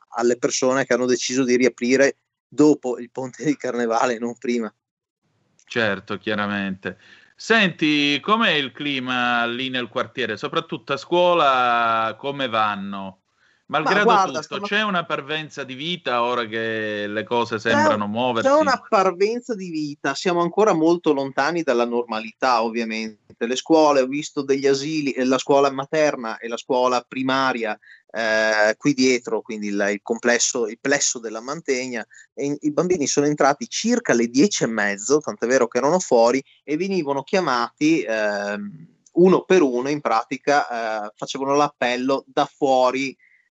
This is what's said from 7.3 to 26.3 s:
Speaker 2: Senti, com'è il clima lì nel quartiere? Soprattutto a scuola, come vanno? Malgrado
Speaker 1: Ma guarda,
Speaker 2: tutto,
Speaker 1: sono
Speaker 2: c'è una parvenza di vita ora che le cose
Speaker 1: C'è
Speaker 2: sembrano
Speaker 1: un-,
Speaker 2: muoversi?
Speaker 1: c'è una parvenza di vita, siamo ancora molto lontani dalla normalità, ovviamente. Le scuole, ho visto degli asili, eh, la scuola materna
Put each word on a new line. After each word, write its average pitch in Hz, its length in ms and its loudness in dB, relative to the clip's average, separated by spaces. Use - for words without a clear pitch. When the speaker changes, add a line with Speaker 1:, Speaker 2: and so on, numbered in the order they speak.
Speaker 2:
Senti, 151 840 0
com'è 220 320 0
il 143 220 -2
clima 127 720 -2
lì 123 240 -4
nel 123 180 -6
quartiere? 113 480 -4
Soprattutto 147 560 -6
a 139 60 -2
scuola, 127 1200 2
come 139 300 -6
vanno? 98 720 -4
Malgrado 156 280 0
Speaker 1:
Ma 208 40 2
guarda, 196 380 2
Speaker 2:
tutto, 147 140 -10
Speaker 1:
sono 202 100 -8
Speaker 2:
c'è 202 160 -2
una 190 240 -2
parvenza 151 580 -8
di 131 120 -12
vita 131 480 -2
ora 120 220 -2
che 110 640 -4
le 104 160 -4
cose 117 320 -2
Speaker 1:
C'è 110 140 -2
Speaker 2:
sembrano 107 340 2
Speaker 1:
un-, 101 80 -6
Speaker 2:
muoversi? 117 380 0
Speaker 1:
c'è 269 40 4
una 294 320 2
parvenza 208 720 0
di 190 140 -8
vita, 151 440 -6
siamo 175 280 0
ancora 190 320 2
molto 165 400 2
lontani 139 500 -2
dalla 120 220 2
normalità, 117 800 0
ovviamente. 113 840 -6
Le 123 80 -4
scuole, 151 460 4
ho 127 60 2
visto 147 340 -6
degli 139 260 0
asili, 139 440 0
eh, 127 120 -2
la 131 140 2
scuola 139 340 2
materna 135 640 -2